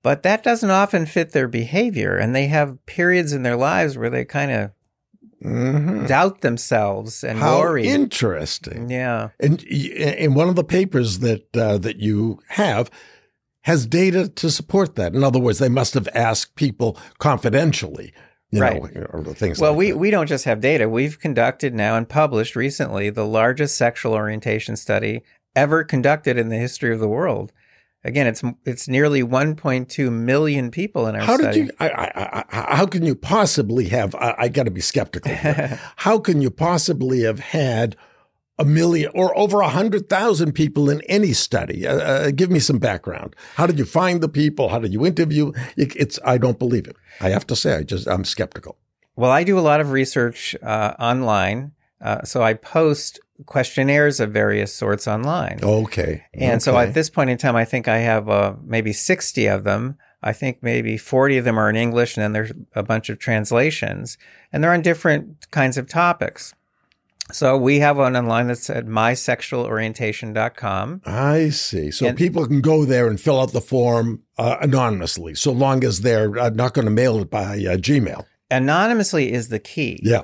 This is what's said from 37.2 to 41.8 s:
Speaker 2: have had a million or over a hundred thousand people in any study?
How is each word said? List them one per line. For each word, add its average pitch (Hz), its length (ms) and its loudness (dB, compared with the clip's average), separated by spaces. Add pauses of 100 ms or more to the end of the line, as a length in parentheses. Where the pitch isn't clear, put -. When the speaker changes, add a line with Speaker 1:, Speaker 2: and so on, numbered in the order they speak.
Speaker 2:
have 113 180 0
had 120 560 -2 (640)
a 151 80 2
million 160 480 4
or 185 240 2
over 208 240 4
a 156 80 2
hundred 196 400 0
thousand 185 420 2
people 143 380 2
in 147 180 0
any 196 240 4
study? - 540 -2